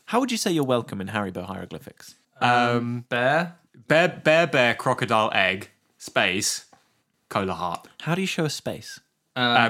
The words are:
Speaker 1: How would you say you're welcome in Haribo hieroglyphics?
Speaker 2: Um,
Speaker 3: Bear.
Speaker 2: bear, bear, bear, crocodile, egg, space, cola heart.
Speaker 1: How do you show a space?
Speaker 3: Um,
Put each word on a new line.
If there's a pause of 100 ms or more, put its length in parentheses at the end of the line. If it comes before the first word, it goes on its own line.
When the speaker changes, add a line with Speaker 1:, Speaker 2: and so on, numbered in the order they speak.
Speaker 1:
How
would
you
say
you're
welcome
in
Haribo
hieroglyphics? (260)
Speaker 2:
Um,
Speaker 3:
Bear. (320)
Speaker 2:
bear,
bear,
bear,
crocodile,
egg, (280)
space, (640)
cola
heart. (140)
Speaker 1:
How
do
you
show
a
space? (360)
Speaker 3:
Um, (240)